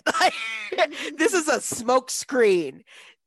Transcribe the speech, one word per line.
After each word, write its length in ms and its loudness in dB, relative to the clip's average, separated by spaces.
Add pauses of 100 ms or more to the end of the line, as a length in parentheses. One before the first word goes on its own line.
<laughs> 60 0 (680)
Like, 160 0 (240)
this 160 2
is 160 0
a 100 2
smoke 500 0
screen." 760 2 (420)